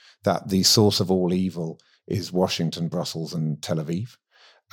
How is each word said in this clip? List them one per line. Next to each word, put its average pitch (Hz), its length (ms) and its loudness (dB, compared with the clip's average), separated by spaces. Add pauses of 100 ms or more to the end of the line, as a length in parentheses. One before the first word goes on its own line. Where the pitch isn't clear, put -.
(260)
that 95 240 0
the 95 140 4
source 104 360 6
of 92 100 0
all 90 240 2
evil 85 460 -2 (260)
is 90 280 -4
Washington, 85 560 0
Brussels, 82 440 -6
and 78 280 -4
Tel - 160 -4
Aviv. 82 400 -6 (560)